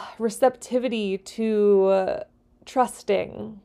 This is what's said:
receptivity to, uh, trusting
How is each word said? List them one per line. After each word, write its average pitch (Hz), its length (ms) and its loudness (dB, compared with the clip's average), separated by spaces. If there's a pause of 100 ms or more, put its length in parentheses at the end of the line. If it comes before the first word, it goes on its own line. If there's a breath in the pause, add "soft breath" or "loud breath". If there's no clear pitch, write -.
(180 loud breath)
receptivity 233 1000 -2
to, 208 680 2
uh, 190 360 0 (440)
trusting 214 1000 -4